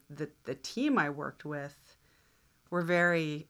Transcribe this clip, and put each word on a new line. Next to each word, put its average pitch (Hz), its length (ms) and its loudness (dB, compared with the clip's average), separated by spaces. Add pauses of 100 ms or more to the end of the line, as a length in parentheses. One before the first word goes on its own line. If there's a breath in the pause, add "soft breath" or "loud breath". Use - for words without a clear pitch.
the, 143 220 -8 (140)
the 131 100 -6
team 262 440 -2
I 147 120 2
worked 147 340 -8
with 143 520 -10 (720)
were 175 120 0
very, 165 680 2